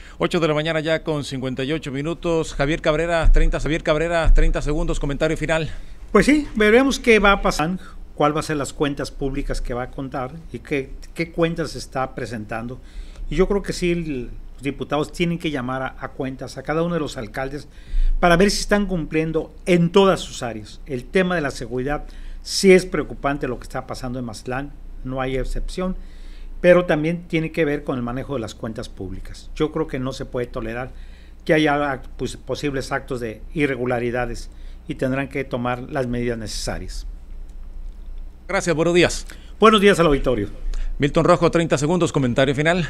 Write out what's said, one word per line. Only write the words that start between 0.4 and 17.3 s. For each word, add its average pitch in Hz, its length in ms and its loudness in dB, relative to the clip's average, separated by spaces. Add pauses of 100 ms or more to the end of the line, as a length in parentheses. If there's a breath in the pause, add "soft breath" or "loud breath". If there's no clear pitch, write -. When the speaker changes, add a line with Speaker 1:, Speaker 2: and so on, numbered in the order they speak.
Speaker 1:
la 151 60 2
mañana 156 260 0
ya 156 240 0
con 151 200 -2
cincuenta 131 400 -4
y 135 100 -2
ocho 151 180 -6
minutos. 160 640 -2
Javier 147 280 0
Cabrera, 160 500 4
treinta, 156 280 6
Javier 147 240 0
Cabrera, 160 500 4
treinta 151 280 6
segundos, 151 380 0
comentario 151 380 0
final. 156 320 0 (420 loud breath)
Speaker 2:
Pues 208 160 6
sí, 285 280 4
veremos 226 440 6
qué 226 180 6
va 202 140 6
a 202 100 4
pasar, 180 380 0 (340 loud breath)
cuál 151 220 2
va 156 60 0
a - 20 -6
ser 156 140 -4
las 135 140 -4
cuentas 143 380 -2
públicas 135 500 -2
que - 140 -4
va 120 100 -4
a 127 60 -8
contar 135 460 -8 (160)
y 117 80 -10
qué, 135 320 -6 (240)
qué 165 160 -4
cuentas 165 400 -2
se 127 80 -10
está 131 340 -6
presentando. 117 680 -8 (520 loud breath)
Y 143 40 -4
yo 180 120 4
creo 196 160 0
que 170 100 -6
sí, 175 180 0
el, 151 380 -4 (240)
los - 80 -18
diputados 139 500 -4
tienen 170 280 -2
que 165 100 -2
llamar 131 320 -4
a, 131 180 -6
a 131 100 -10
cuentas 135 500 -8
a 127 40 -12
cada 156 200 0
uno 175 100 0
de 170 60 0
los 143 180 -4
alcaldes 131 500 -8 (520 loud breath)